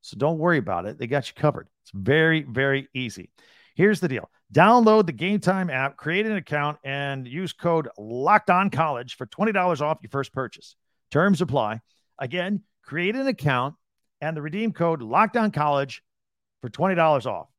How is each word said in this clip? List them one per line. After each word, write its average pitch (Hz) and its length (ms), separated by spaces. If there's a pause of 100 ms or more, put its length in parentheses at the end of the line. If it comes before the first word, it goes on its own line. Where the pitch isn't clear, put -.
So - 160
don't 156 200
worry 160 220
about 90 260
it. 117 140
They 127 80
got 139 200
you - 60
covered. - 340 (160)
It's - 80
very, 151 520
very 135 500
easy. 120 380 (420)
Here's 196 260
the 180 80
deal. 131 220 (240)
Download 220 520
the 165 80
Game 185 260
Time 180 320
app, 131 260
create 190 300
an 214 80
account, 147 480
and 139 440
use 170 260
code 160 440
Locked 131 540
On 185 180
College 127 460
for 123 100
twenty 214 260
dollars 180 300
off 151 220
your - 80
first 139 200
purchase. - 440 (340)
Terms 175 320
apply. 117 400 (380)
Again, 180 420 (220)
create 180 320
an 269 100
account 143 500 (440)
and 156 180
the 147 60
redeem 202 300
code 165 280
Locked 160 360
On 214 120
College 143 540 (580)
for 123 80
twenty 185 240
dollars 156 320
off. 95 220 (100)